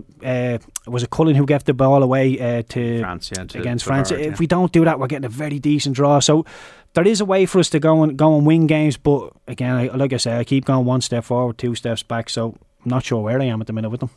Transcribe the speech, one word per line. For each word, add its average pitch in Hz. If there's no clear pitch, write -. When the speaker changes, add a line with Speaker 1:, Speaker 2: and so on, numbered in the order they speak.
Speaker 1:
uh, 123
was 120
it 120
Cullen 160
who 139
gave 143
the 143
ball 135
away, 131
uh, 120
to 120
Speaker 2:
France, 90
yeah, 92
to -
Speaker 1:
against 120
Speaker 2:
Pavard, 135
Speaker 1:
France? -
Speaker 2:
yeah. 151
Speaker 1:
If -
we 165
don't 175
do 165
that, 156
we're -
getting 135
a 117
very 143
decent 143
draw. 143
So 156
there 175
is 214
a 208
way 190
for 185
us 160
to 156
go 160
and, 143
go 156
and 147
win 160
games, 151
but 139
again, 127
I, 123
like 131
I 127
say, 117
I 120
keep 135
going 131
one 127
step 117
forward, 123
two 120
steps 117
back, 117
so 113
I'm 123
not 127
sure 117
where 120
I 135
am 110
at 107
the 113
minute 110
with 120
them. 127